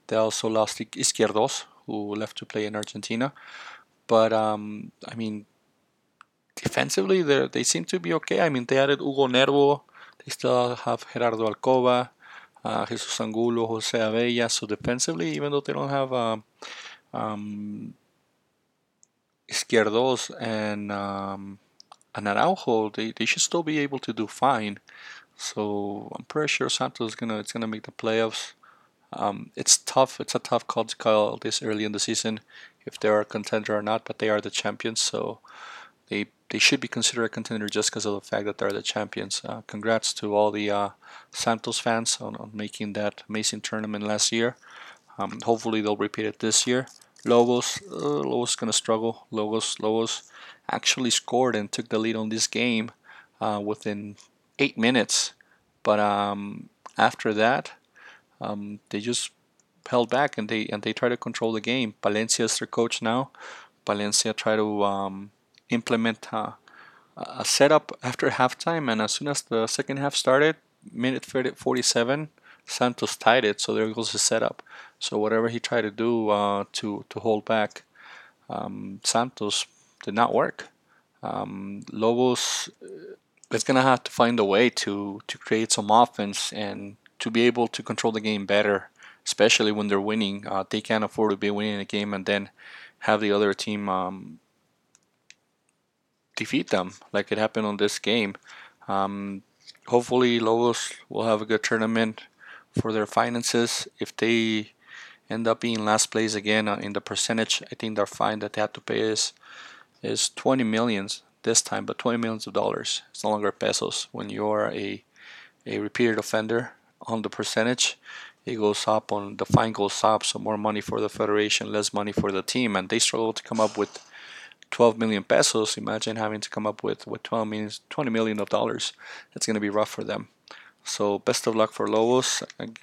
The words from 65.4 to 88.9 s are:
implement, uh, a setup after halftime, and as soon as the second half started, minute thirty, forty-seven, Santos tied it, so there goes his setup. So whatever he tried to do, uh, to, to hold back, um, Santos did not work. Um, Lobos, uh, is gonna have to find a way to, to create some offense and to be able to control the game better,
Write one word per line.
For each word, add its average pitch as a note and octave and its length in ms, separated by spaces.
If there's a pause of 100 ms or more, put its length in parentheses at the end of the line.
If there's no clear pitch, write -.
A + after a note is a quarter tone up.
implement, A#2 640
uh, G#2+ 200 (640)
a - 300
setup D3 460 (100)
after B2+ 300
halftime, C#3 600
and G#2+ 100
as G#2+ 120
soon C#3+ 140
as C#3+ 160
the A2+ 240
second C#3 300
half C#3 180
started, D3 400 (360)
minute B2+ 320
thirty, B2+ 280
forty-seven, B2+ 800 (420)
Santos - 460
tied A2+ 280
it, G#2 160
so A2+ 120
there A2 200
goes A2+ 180
his G#2+ 100
setup. - 420 (360)
So - 180
whatever A2+ 320
he A#2 100
tried A#2 220
to G#2+ 100
do, A2+ 380
uh, G2+ 440
to, G#2 360
to - 100
hold G#2+ 260
back, A2 380 (640)
um, G2 540
Santos A#2 640 (380)
did - 100
not A#2 200
work. - 360 (540)
Um, G2+ 680
Lobos, A#2+ 800 (140)
uh, - 320 (360)
is A#2 120
gonna C3 180
have C3 240
to - 60
find A#2+ 280
a G#2+ 60
way G#2 240
to, G2+ 580
to - 100
create A2 340
some G#2 200
offense G#2+ 640
and G2+ 440 (220)
to - 100
be A#2 160
able A#2+ 220
to - 160
control A2+ 300
the A2 80
game G#2+ 240
better, G2+ 440 (360)